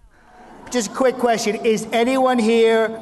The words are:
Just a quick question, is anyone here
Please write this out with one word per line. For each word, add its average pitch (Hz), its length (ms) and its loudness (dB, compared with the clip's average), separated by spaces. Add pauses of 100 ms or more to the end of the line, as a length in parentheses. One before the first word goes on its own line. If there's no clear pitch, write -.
(680)
Just 226 220 -4
a - 20 -16
quick 254 220 0
question, 220 500 -2
is 220 280 0
anyone 254 440 0
here 226 640 2